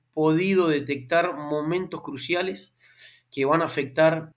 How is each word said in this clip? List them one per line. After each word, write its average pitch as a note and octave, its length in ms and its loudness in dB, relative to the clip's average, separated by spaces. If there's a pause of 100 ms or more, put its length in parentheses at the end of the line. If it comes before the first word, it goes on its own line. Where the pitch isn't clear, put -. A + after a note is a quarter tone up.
(140)
podido E3+ 540 4
detectar C#3+ 680 0
momentos D3+ 640 -4
cruciales F3 760 -6 (540)
que C3+ 140 -2
van D#3 160 2
a D#3+ 40 -2
afectar D#3 720 0